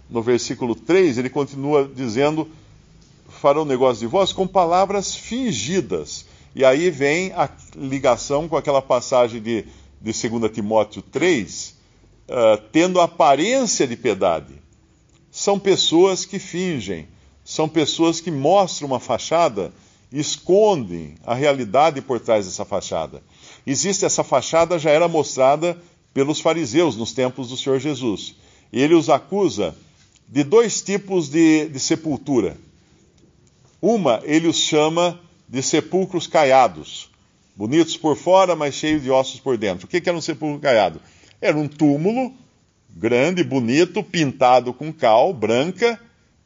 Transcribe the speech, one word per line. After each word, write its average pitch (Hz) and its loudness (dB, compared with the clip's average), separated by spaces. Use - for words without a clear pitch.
no 113 -4
versículo 120 -2
três, 156 2
ele 123 -4
continua 139 -2
dizendo, 143 -2
"Farão 151 0
negócio 127 0
de 113 -6
vós 180 0
com 185 -4
palavras 190 0
fingidas." 135 -6
E 131 2
aí 147 4
vem 156 -2
a 170 -2
ligação 139 -2
com 156 -2
aquela 139 0
passagem 123 0
de, 110 -4
de 107 -6
segunda 113 -4
Timóteo 107 -2
três, 139 -4
eh, 110 4
"tendo 180 2
aparência 175 2
de 117 -4
piedade." 92 -2
São 202 -2
pessoas 180 2
que 196 -10
fingem, 120 -6
são 156 -2
pessoas 165 0
que 180 -8
mostram 156 0
uma 131 -2
fachada, 120 -2
escondem 139 -2
a 120 -4
realidade 135 0
por 117 -4
trás 107 0
dessa 92 -10
fachada. 80 -6
Existe 170 -2
essa 165 0
fachada, 165 0
já 151 0
era 160 4
mostrada 156 0
pelos 139 0
fariseus 160 0
nos 113 -8
tempos 127 -4
do 127 -12
Senhor 135 0
Jesus. 123 -6
E 113 0
ele 156 6
os 147 4
acusa 127 0
de 123 0
dois 208 2
tipos 190 -4
de, 156 4
de 131 -12
sepultura. 123 -2
Uma, 170 2
ele 160 2
os 160 2
chama 160 0
de 127 -6
sepulcros 175 -2
caiados, 131 2
bonitos 143 0
por 151 -2
fora, 180 4
mas 143 -4
cheios 156 -2
de 127 -4
ossos 131 0
por 131 -2
dentro. 95 -4
O - -20
que 175 -2
que 180 -4
era 175 -2
um 160 -8
sepulcro 147 -6
caiado? 104 2
Era 180 0
um 151 -2
túmulo 160 0
grande, 123 0
bonito, 139 0
pintado 127 2
com 151 -10
cal 127 2
branca, 156 -2